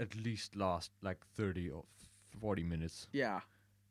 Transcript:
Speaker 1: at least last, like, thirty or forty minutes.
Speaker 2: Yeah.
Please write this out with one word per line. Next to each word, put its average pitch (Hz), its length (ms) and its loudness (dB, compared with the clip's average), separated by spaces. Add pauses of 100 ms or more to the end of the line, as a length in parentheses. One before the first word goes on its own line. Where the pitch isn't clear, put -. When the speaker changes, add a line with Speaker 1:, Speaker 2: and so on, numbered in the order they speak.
Speaker 1:
at 104 160 -4
least 110 400 -2
last, 90 340 2 (120)
like, 95 160 -2 (180)
thirty 90 340 2
or 76 140 -6 (560)
forty 98 240 2
minutes. 82 480 0
Speaker 2:
Yeah. 113 280 0 (500)